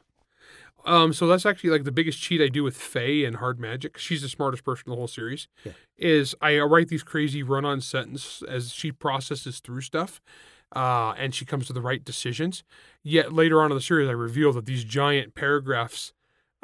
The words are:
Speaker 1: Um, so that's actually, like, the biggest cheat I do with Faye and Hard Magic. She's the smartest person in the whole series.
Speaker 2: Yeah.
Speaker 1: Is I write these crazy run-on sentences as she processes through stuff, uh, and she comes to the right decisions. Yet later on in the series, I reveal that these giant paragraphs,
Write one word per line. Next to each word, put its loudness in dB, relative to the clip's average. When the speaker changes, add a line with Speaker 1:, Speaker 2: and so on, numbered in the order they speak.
Speaker 1:
Um, 6
so 0
that's 4
actually, 0
like, 4
the -4
biggest 0
cheat 0
I 6
do 0
with -2
Faye -2
and -4
Hard -4
Magic. -10
She's -6
the -8
smartest -4
person -6
in -14
the -6
whole -6
series. -10
Speaker 2:
Yeah. -14
Speaker 1:
Is 4
I 4
write 4
these -4
crazy -4
run-on 0
sentences -8
as -6
she -6
processes -6
through -12
stuff, -6
uh, 0
and -6
she -8
comes -4
to -10
the -4
right -4
decisions. -6
Yet 4
later 6
on 6
in 2
the -2
series, 4
I 0
reveal 2
that -4
these -4
giant 0
paragraphs, -2